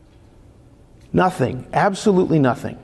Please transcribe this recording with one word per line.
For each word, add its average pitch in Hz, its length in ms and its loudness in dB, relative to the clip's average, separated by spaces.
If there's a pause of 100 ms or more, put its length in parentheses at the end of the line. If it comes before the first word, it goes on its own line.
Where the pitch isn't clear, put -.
(1120)
Nothing, 175 580 -2
absolutely 185 680 2
nothing 120 440 0